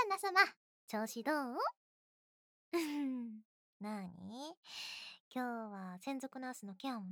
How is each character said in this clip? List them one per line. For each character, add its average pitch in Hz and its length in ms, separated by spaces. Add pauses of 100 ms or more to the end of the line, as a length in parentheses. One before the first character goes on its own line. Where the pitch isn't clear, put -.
旦 381 240
那 381 100
様。 - 240 (200)
調 220 200
子 226 160
ど 277 80
う？ 311 40 (1400)
<laughs> 262 720 (340)
な 208 220
ー - 20 (220)
に？ 269 320 (760)
今 240 360
日 - 20
は 190 280
専 269 200
属 262 180
ナ 254 140
ー - 20
ス - 120
の 196 100
ケ 269 160
ア 233 80
も 196 120